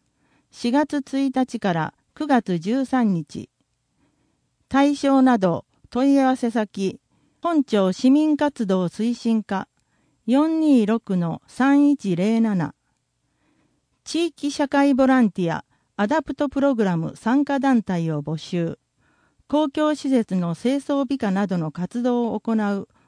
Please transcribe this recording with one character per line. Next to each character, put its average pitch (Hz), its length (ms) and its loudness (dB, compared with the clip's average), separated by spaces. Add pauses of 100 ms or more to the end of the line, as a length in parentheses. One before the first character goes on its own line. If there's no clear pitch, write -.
(520)
四 240 200 -4
月 285 300 0
一 269 340 -2
日 254 240 -2
か 190 140 -2
ら 160 200 -4 (200)
九 302 140 -8
月 220 320 0
十 240 260 -2
三 233 280 0
日。 - 360 -6 (1160)
対 285 260 2
象 269 300 2
な 247 160 4
ど、 180 260 -2 (240)
問 277 240 2
い 277 60 4
合 262 80 4
わ 262 80 2
せ 233 160 -4
先、 202 480 -4 (420)
本 330 220 0
庁 190 280 0
市 254 200 2
民 302 260 4
活 277 300 -2
動 185 180 0
推 226 300 -4
進 226 260 -2
課、 190 260 -8 (600)
四 311 320 2
二 277 260 4
六 208 320 -2
の 170 300 -4
三 285 420 4
一 202 260 0
零 214 240 2
七。 208 360 0 (1300)
地 339 240 -2
域 285 240 -6
社 285 160 -2
会 277 260 2
ボ 262 140 4
ラ 262 140 4
ン 208 100 2
テ 190 120 -8
ィ 165 80 0
ア、 156 140 -6 (300)
ア 202 100 -2
ダ 294 160 0
プ 277 140 -10
ト 294 120 -2
プ 269 140 -4
ロ 277 140 2
グ 220 80 0
ラ 180 140 0
ム 160 180 -6
参 269 280 0
加 277 160 -2
団 254 220 2
体 170 300 -4
を 147 100 -4
募 151 160 -6
集。 165 400 -6 (680)
公 302 220 0
共 302 260 0
施 277 160 -6
設 226 240 0
の 170 200 -2
清 262 200 -2
掃 277 300 -2
美 269 120 -4
化 208 140 -2
な 196 160 0
ど 185 100 -4
の 160 140 -4
活 208 320 -6
動 240 320 -2
を 214 40 -8
行 226 140 -4
う 202 340 -2 (200)